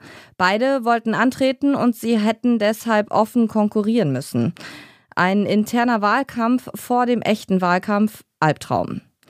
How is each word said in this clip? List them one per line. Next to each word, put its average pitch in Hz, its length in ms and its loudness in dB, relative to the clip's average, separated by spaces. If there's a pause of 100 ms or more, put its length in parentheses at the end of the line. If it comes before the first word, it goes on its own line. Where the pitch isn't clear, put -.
(380)
Beide 220 480 0
wollten 233 260 0
antreten 262 600 0
und 247 200 2
sie 226 240 0
hätten 226 400 0
deshalb 214 520 0
offen 220 380 2
konkurrieren 208 640 0
müssen. 127 420 -2 (600)
Ein 190 300 2
interner 226 560 0
Wahlkampf 233 760 -2
vor 247 300 -2
dem 240 160 0
echten 196 400 0
Wahlkampf, 196 600 0 (180)
Albtraum. 131 640 -2 (280)